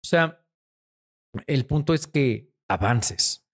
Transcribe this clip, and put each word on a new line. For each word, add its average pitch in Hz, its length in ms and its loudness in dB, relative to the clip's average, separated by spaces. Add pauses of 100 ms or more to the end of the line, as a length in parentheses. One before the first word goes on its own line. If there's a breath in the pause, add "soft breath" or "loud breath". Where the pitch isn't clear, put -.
O - 20 -10
sea, 165 380 0 (1000)
el 139 180 0
punto 151 300 0
es 147 120 -2
que 127 460 -2 (160)
avances. 98 840 -2